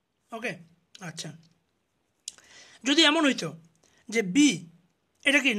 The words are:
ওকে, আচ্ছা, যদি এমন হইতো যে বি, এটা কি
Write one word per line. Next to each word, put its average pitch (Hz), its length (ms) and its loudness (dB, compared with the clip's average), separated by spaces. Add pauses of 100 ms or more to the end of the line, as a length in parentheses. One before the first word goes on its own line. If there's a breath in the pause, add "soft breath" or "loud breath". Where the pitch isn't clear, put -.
(320)
ওকে, 226 200 -10 (580)
আচ্ছা, - 200 -14 (1600 loud breath)
যদি 294 220 2
এমন 320 180 2
হইতো 202 220 -2 (640 soft breath)
যে 226 80 0 (140)
বি, 285 140 6 (800)
এটা 277 180 4
কি 269 140 2